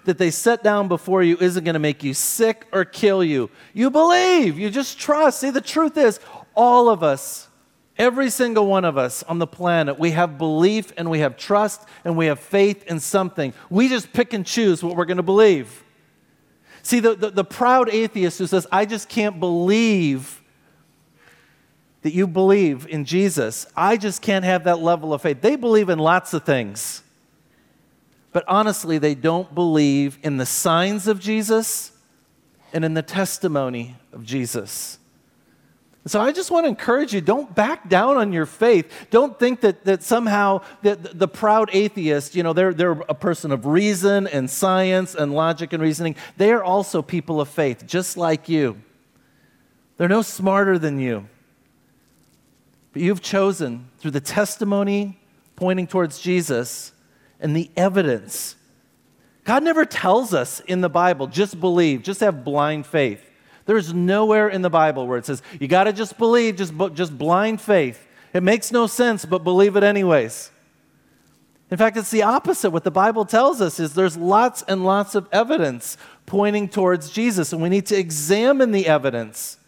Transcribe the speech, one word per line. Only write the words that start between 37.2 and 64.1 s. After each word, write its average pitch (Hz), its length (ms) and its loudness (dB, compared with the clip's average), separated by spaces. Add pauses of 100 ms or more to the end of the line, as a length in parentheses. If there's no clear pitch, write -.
don't 214 320 -2
back 220 340 -2
down 277 300 2
on 208 160 0
your 160 140 -2
faith. 220 440 2 (200)
Don't 247 260 2
think 247 240 0
that, 202 240 0
that 190 160 0
somehow 208 600 0 (200)
the, 202 140 2
the, 170 140 -18
the 175 180 -2
proud 214 460 2
atheist, 170 600 0
you 180 80 -2
know, 165 120 -2
they're, 180 200 2
they're 165 340 -2
a 151 60 -4
person 170 380 -4
of 127 160 -4
reason 196 580 2
and 139 240 -4
science 185 640 0
and 147 220 -4
logic 160 380 -2
and 160 100 -4
reasoning. 160 320 -2 (220)
They 208 160 4
are 226 100 0
also 185 400 -2
people 160 360 -4
of 143 100 -4
faith, 139 360 -2
just 180 320 -6
like 165 320 -2
you. 131 320 -2 (1160)
They're 175 120 0
no 214 140 2
smarter 190 560 0
than 151 180 -4
you. 117 300 -4 (1700)
But 147 100 -4
you've 180 180 0
chosen, 170 640 -2 (120)
through 156 100 -6
the 139 120 -4
testimony 202 960 -2 (360)
pointing 185 300 -2
towards 165 340 -2
Jesus 165 760 -4 (460)
and 151 160 -2
the 165 220 -2
evidence. 175 800 -2 (880)
God 247 180 2
never 320 240 2
tells 208 480 0
us 127 280 -2
in 185 200 -4
the 180 80 0
Bible, 165 380 0
"Just 175 320 -4
believe, 170 420 2
just 196 200 -8
have 175 220 0
blind 147 440 -2
faith." 127 400 -2 (400)
There 214 100 2
is 165 160 -4
nowhere 208 560 2